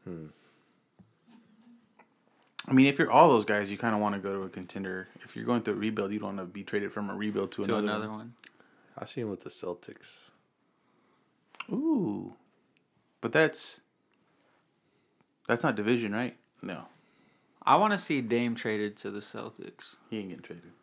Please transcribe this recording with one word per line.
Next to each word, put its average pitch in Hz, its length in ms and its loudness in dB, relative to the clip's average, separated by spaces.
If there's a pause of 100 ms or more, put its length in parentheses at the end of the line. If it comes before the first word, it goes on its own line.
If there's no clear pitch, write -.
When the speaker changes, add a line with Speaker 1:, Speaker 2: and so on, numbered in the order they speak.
Speaker 1:
Hmm. 82 220 -12 (2500)
Speaker 2:
I - 40 2
mean, 131 140 10
if 139 120 4
you're - 120 4
all 147 200 10
those 113 140 6
guys, 104 280 0
you 101 60 -6
kinda 110 200 0
wanna 101 220 0
go 98 140 -4
to 98 100 -4
a 92 40 -8
contender. 92 600 -8 (160)
If - 100 -20
you're 110 120 -8
going 120 160 2
through 110 120 -2
a - 40 -4
rebuild, 104 340 -2
you 104 80 -4
don't 98 160 -6
wanna 95 100 -8
be 98 160 -12
traded 101 300 -4
from 104 180 -6
a 98 60 -8
rebuild 101 360 -2
to 101 120 -6
Speaker 3:
To 107 140 0
Speaker 2:
another 104 100 0
Speaker 3:
another 107 220 -4
Speaker 2:
one. 107 80 -12
Speaker 3:
one. 117 160 -16 (600)
Speaker 1:
I - 100 -10
see - 160 -8
him 107 80 -4
with 92 100 -6
the 95 100 -14
Celtics. - 680 -12 (1500)
Speaker 2:
Ooh. 196 640 0 (880)
But - 100 -2
that's, - 480 2 (1700)
that's 117 140 2
not 131 120 2
division, 107 380 0
right? 117 240 -4 (260)
No. 90 260 -10 (720)
Speaker 3:
I 135 140 8
wanna 202 220 4
see 147 220 -2
Dame 117 340 0
traded 104 440 -2
to 101 120 -8
the 101 100 -8
Celtics. - 760 -14 (140)
Speaker 2:
He 110 80 -4
ain't 98 100 -6
getting 82 140 -12
traded. 85 300 -16 (100)